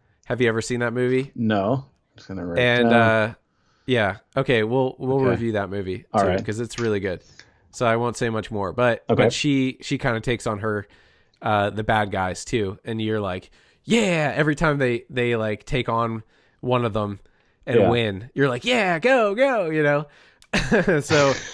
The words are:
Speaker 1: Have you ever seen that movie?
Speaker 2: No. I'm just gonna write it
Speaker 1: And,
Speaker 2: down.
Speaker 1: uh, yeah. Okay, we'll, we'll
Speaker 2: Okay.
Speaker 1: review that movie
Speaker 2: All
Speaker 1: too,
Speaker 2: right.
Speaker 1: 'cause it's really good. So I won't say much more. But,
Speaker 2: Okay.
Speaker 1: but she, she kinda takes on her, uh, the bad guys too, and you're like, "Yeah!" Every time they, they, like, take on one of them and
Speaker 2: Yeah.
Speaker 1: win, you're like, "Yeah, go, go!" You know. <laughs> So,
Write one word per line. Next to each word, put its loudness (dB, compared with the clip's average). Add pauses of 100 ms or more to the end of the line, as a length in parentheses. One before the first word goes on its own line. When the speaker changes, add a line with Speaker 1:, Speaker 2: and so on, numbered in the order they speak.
(260)
Speaker 1:
Have -2
you 4
ever 0
seen -4
that -2
movie? 0
Speaker 2:
No. 0
I'm -8
just -20
gonna -10
write -4
it 2
Speaker 1:
And, 4
Speaker 2:
down. 6
Speaker 1:
uh, 2 (520)
yeah. 0 (180)
Okay, 2
we'll, 0
we'll 0
Speaker 2:
Okay. 4
Speaker 1:
review 0
that -2
movie -6
Speaker 2:
All 2
Speaker 1:
too, 4
Speaker 2:
right. -2
Speaker 1:
'cause -6
it's -8
really 0
good. -6 (480)
So -4
I 2
won't -2
say -2
much -6
more. -4
But, 0
Speaker 2:
Okay. 4
Speaker 1:
but 2
she, 0
she -6
kinda -2
takes -4
on -4
her, -4 (560)
uh, 0
the -6
bad 2
guys -4
too, -4
and -6
you're -2
like, -6 (360)
"Yeah!" 0
Every 0
time 0
they, 0
they, 0
like, -4
take -2
on -2 (360)
one 0
of -2
them -4 (440)
and 2
Speaker 2:
Yeah. 6
Speaker 1:
win, -2
you're 2
like, -6
"Yeah, 0
go, 2
go!" 0
You 2
know. 2 (440)
<laughs> 2
So, 4 (200)